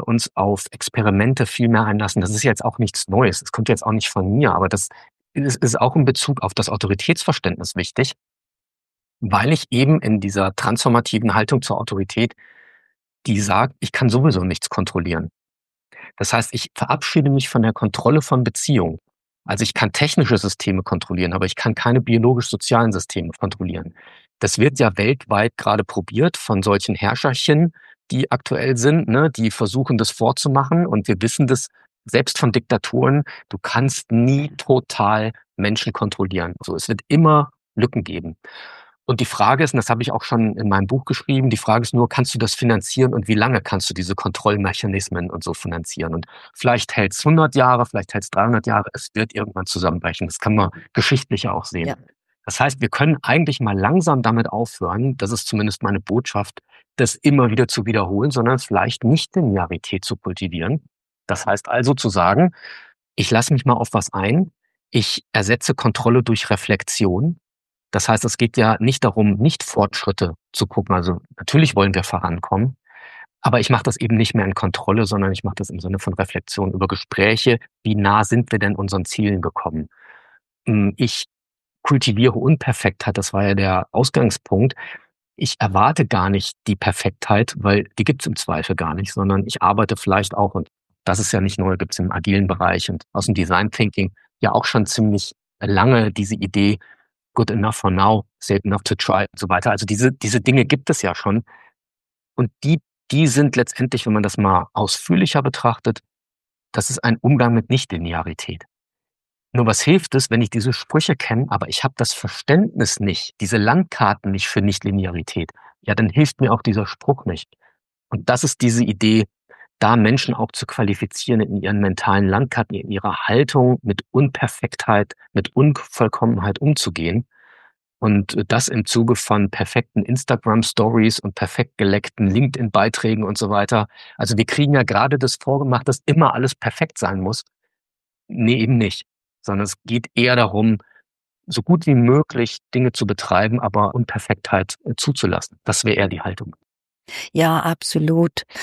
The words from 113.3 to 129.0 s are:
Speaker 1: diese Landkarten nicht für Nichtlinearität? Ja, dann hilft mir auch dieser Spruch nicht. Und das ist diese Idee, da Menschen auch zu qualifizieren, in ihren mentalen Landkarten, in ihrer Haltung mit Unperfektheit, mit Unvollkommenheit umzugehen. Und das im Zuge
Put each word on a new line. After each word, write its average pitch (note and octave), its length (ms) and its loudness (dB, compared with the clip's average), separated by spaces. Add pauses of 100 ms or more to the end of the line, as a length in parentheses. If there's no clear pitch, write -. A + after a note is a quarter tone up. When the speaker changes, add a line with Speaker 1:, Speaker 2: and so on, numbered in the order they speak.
Speaker 1:
diese G#2 160 0
Landkarten G#2+ 760 0
nicht F#2+ 160 -4
für - 140 -2
Nichtlinearität? F#2+ 880 -2 (300)
Ja, G#2 140 -2
dann A2 140 2
hilft D3 300 2
mir A#2+ 140 2
auch - 80 2
dieser G#2 260 -2
Spruch - 380 -2
nicht. - 240 -6 (600)
Und - 200 -4
das B2 140 2
ist - 180 -4
diese A#2+ 220 4
Idee, G#2+ 420 2 (540)
da A2 160 4
Menschen A2+ 400 4
auch A2 160 -6
zu - 160 -10
qualifizieren, A2 720 -2
in G2+ 160 -2
ihren G2+ 220 -2
mentalen G2 480 2
Landkarten, A2 480 0
in - 160 -8
ihrer G2 360 -4
Haltung B2+ 540 4
mit G#2 300 -4
Unperfektheit, - 1000 0 (200)
mit - 220 -4
Unvollkommenheit A#2 1040 0
umzugehen. G2 680 -2 (720)
Und G2+ 360 2 (120)
das A#2+ 200 0
im A2 180 -2
Zuge A#2 300 2